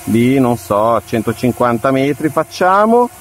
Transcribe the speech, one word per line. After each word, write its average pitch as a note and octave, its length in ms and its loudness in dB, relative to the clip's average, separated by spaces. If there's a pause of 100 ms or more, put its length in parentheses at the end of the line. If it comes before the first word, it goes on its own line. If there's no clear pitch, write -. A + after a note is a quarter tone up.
di, A#2+ 360 2
non A#2+ 180 0
so, A2 480 0
centocinquanta A#2 840 -2
metri C#3 360 -2
facciamo. G3+ 840 0 (120)